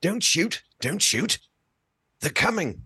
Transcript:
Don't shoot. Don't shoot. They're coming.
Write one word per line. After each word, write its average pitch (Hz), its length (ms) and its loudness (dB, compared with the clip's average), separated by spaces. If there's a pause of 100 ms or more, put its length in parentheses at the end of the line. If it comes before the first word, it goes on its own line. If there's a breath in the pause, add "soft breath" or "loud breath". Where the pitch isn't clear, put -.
Don't 220 220 0
shoot. - 400 0 (160)
Don't 170 220 -2
shoot. - 380 2 (800)
They're 147 80 -2
coming. 185 560 0